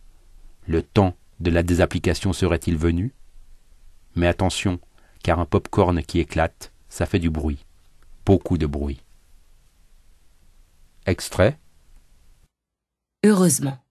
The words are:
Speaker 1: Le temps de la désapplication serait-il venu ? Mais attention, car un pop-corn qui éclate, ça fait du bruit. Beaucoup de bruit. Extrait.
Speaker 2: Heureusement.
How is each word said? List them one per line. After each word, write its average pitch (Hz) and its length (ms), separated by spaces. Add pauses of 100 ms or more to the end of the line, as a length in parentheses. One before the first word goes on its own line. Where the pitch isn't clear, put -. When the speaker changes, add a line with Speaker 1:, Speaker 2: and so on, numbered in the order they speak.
(680)
Speaker 1:
Le 80 160
temps 95 320 (260)
de 87 100
la 85 120
désapplication 87 680
serait-il 85 460
venu ? 85 340 (1040)
Mais 85 100
attention, 87 540 (420)
car 85 160
un 87 80
pop-corn 87 560
qui - 160
éclate, - 540 (160)
ça - 180
fait 98 140
du 82 100
bruit. 73 340 (640)
Beaucoup 92 320
de 78 80
bruit. 71 340 (2000)
Extrait. 95 540 (1600)
Speaker 2:
Heureusement. 151 540 (120)